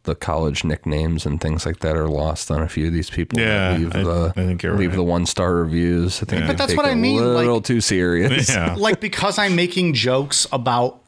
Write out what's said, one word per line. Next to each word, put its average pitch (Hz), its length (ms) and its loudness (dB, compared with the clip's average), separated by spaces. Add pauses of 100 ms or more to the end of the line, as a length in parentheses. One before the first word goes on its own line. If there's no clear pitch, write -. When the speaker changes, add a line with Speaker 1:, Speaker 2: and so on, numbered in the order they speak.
Speaker 1:
the 78 100 -2
college 78 520 -2
nicknames 78 600 -2
and 73 140 -2
things 80 260 -2
like 80 140 -6
that 78 160 -2
are 78 140 0
lost 76 420 -2
on 73 100 0
a 80 60 -2
few 78 200 -2
of 82 60 -2
these 80 160 -2
people - 300 -4
that 113 60 2
Speaker 2:
Yeah, 95 320 2
Speaker 1:
leave 82 180 -2
Speaker 2:
I, 98 80 0
Speaker 1:
the, 85 320 0
Speaker 2:
I 92 100 0
think 90 160 -2
you're 85 140 -2
Speaker 1:
leave 92 140 2
Speaker 2:
right. 87 80 -2
Speaker 1:
the 90 60 2
one-star 87 520 0
reviews. 87 680 0
I - 40 -6
think - 80 -6
Speaker 2:
Yeah. - 80 0
Speaker 1:
they 82 60 -2
Speaker 3:
But - 100 0
that's 277 160 0
Speaker 1:
take - 40 0
Speaker 3:
what 294 80 2
Speaker 1:
it 277 60 2
Speaker 3:
I 247 40 0
mean, 226 280 2
Speaker 1:
a - 20 2
little 120 300 2
Speaker 3:
like, 107 80 0
Speaker 1:
too 120 160 2
serious. 98 680 2
Speaker 2:
Yeah. 85 280 0
Speaker 3:
like, 202 220 0
because 202 380 -2
I'm 196 180 2
making 175 380 2
jokes 127 580 0
about 123 560 0